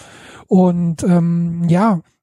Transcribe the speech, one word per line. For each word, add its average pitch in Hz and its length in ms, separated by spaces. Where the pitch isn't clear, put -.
Und, 175 560
ähm, 170 640
ja, 185 320